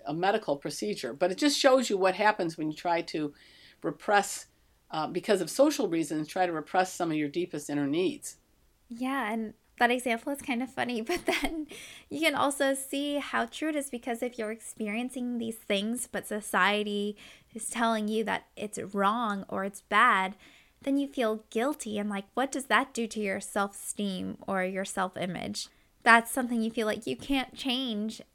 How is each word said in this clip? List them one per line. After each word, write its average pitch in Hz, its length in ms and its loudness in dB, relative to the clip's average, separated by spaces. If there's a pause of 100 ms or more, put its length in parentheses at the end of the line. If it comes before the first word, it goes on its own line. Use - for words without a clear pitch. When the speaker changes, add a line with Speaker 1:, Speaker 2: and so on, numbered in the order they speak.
Speaker 1:
a 151 80 -4
medical 180 420 0
procedure. 156 560 -6
But 175 200 2
it 185 60 -8
just 285 200 4
shows 262 320 6
you 202 80 2
what 185 160 4
happens 196 420 2
when 156 140 -2
you 151 60 -6
try 170 260 0
to 151 320 -4 (480)
repress, 196 640 0 (460)
uh, 156 160 -2
because 185 320 2
of 165 100 -4
social 277 380 4
reasons, 156 400 -2
try 185 180 2
to 175 60 0
repress 185 400 0
some 170 180 -2
of 156 60 0
your 151 120 0
deepest 175 420 -4
inner 143 180 0
needs. 170 480 -2 (520)
Speaker 2:
Yeah, 247 440 -4
and 220 220 -6 (240)
that 240 120 6
example 240 400 -2
is 285 120 -6
kind 240 200 -2
of 254 80 -6
funny, 240 300 -4
<laughs> - 0 -
but 339 240 -4
then 320 420 -2 (440)
you 294 100 -6
can 311 140 2
also 269 400 2
see 277 400 -4
how 240 320 -2
true 311 240 -4
it 302 60 -2
is, 277 120 -4
because 240 340 -6
if 240 160 -6
you're 220 140 -4
experiencing 240 840 -6
these 226 180 -4
things, 220 540 -2
but 196 160 -6
society 208 920 0 (380)
is 220 160 -8
telling 226 360 0
you 220 180 0
that 196 200 -4 (120)
it's 214 220 -8 (140)
wrong 202 560 0
or 196 160 -4
it's 202 160 -8
bad, 208 560 4 (460)
then 277 160 2
you 277 100 0
feel 220 420 0
guilty. 220 480 -2
And, 208 120 -2
like, 202 240 -6
what 269 180 0
does 262 140 -4
that 233 260 4
do 233 140 -2
to 220 140 -6
your 202 200 -2
self-esteem 196 1080 -4
or 190 180 0
your 190 200 -2
self-image? 190 840 -4 (340)
That's 233 280 10
something 240 320 0
you 226 80 0
feel 226 160 -2
like 214 200 -2
you 254 100 -4
can't 262 380 -2
change, 233 640 -4 (140)